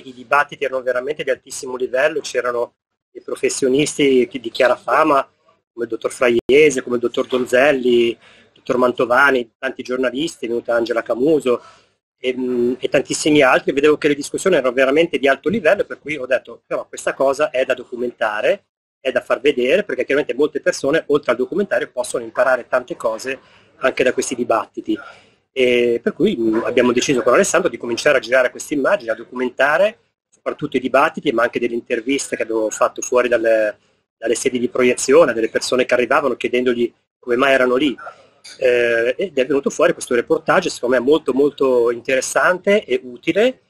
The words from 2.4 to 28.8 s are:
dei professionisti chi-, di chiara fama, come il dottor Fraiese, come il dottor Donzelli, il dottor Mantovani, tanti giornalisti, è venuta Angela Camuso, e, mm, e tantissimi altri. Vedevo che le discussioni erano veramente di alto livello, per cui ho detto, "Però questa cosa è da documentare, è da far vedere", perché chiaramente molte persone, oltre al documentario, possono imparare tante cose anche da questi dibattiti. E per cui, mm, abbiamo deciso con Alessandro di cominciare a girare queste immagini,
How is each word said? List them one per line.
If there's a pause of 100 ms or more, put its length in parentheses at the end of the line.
dei
professionisti
chi-,
di
chiara
fama, (460)
come
il
dottor
Fraiese,
come
il
dottor
Donzelli,
il (340)
dottor
Mantovani,
tanti
giornalisti,
è
venuta
Angela
Camuso, (560)
e,
mm,
e
tantissimi
altri.
Vedevo
che
le
discussioni
erano
veramente
di
alto
livello,
per
cui
ho
detto,
"Però
questa
cosa
è
da
documentare, (360)
è
da
far
vedere",
perché
chiaramente
molte
persone,
oltre
al
documentario,
possono
imparare
tante
cose (400)
anche
da
questi
dibattiti. (540)
E
per
cui,
mm,
abbiamo
deciso
con
Alessandro
di
cominciare
a
girare
queste
immagini,